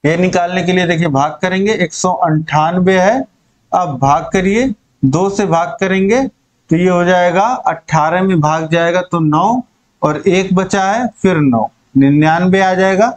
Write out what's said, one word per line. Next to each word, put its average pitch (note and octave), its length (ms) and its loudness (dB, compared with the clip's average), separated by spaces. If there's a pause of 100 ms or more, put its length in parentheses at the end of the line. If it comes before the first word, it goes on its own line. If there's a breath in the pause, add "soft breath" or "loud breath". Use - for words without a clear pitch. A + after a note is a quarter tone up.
ये D#3+ 140 0
निकालने F3+ 440 -2
के F3 100 -2
लिए F3+ 140 0
देखिए E3 220 0
भाग C#3+ 320 -2
करेंगे, F#3+ 340 -2
एक F3+ 200 -4
सौ F#3 180 -2
अंठानवे E3 840 0
है, A3+ 260 0 (480)
अब D#3 260 -2
भाग C#3+ 340 0
करिए, G3+ 340 0 (400)
दो E3 240 2
से G3 180 -2
भाग E3 320 -2
करेंगे G3 420 0 (480)
तो D#3+ 60 2
ये F3+ 120 2
हो F3 160 2
जाएगा F3+ 400 2
अठारह F3 800 -2
में F#3+ 180 0
भाग D#3 300 -2
जाएगा E3+ 320 0
तो F3 180 -6
नौ E3+ 400 0 (420)
और D3+ 160 -2
एक F#3+ 360 0
बचा F#3+ 300 -2
है, A3+ 300 -2
फिर F#3 220 0
नौ, B2 340 0 (260)
निन्यानवे D#3 680 2
आ F#3+ 120 2
जाएगा। F#3+ 320 2 (100)